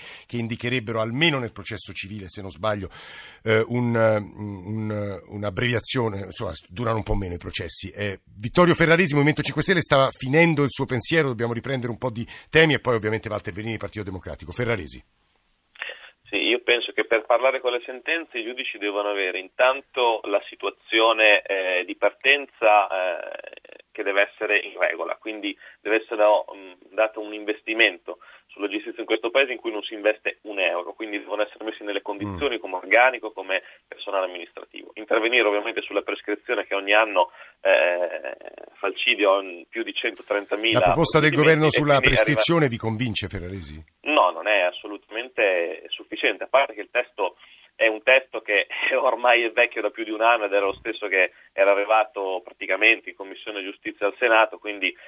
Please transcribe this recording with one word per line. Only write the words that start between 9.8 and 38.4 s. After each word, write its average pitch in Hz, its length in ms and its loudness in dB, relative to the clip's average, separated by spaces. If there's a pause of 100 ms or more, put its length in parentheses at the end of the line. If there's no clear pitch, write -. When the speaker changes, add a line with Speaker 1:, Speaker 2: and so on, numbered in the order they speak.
Speaker 1:
finendo 143 540 2
il 135 80 0
suo 139 140 -2
pensiero, 143 420 2
dobbiamo 117 260 -2
riprendere 120 380 -4
un 107 80 -10
po' 127 100 -4
di 113 160 -8 (240)
temi 156 240 6
e 123 60 2
poi 127 160 0
ovviamente 110 340 -2
Walter 104 240 -6
Verini, 107 240 -6
Partito 104 260 -8
Democratico. 87 480 -12
Ferraresi. 98 680 -6 (1040)
Speaker 2:
Sì, 90 220 -4
io 117 160 0
penso 120 300 0
che 107 120 -2
per 113 220 0
parlare 127 320 2
con 127 140 -4
le 120 120 -4
sentenze 143 540 -6
i 113 40 -8
giudici 123 360 -10
devono 101 300 -2
avere 95 280 -2
intanto 123 840 0
la 101 240 0
situazione, 110 960 2
eh, 92 420 -2
di 98 100 -10
partenza, 107 920 2
eh, - 920 -8 (100)
che 107 100 -10
deve 98 300 0
essere 104 260 -2
in 92 220 -6
regola, 82 380 -2
quindi 104 380 -8 (240)
deve 110 220 0
essere, 110 220 -2
mm, 98 480 2 (180)
dato 110 320 -2
un 107 140 -12
investimento 107 840 -2 (300)
sulla 98 200 -8
giustizia 107 320 -8
in - 80 -8
questo 113 240 -2
paese 135 200 0
in 113 80 -8
cui 117 120 -6
non 104 100 -6
si - 140 -12
investe 104 480 -2
un 104 160 -10
euro, 87 340 -2
quindi 104 260 -10
devono 101 220 -6
essere 107 240 -8
messi 110 180 -10
nelle 101 180 -6
condizioni 101 560 -6
Speaker 1:
Mm. - 20 -6
Speaker 2:
come 95 160 -10
organico, 110 560 2
come 95 320 -6 (240)
personale 95 380 -4
amministrativo. - 720 -14
Intervenire 110 520 2
ovviamente 104 340 -2
sulla 101 200 -4
prescrizione 104 640 -6
che 95 100 -6
ogni 98 180 0
anno, 104 380 4 (300)
eh, 87 720 2 (380)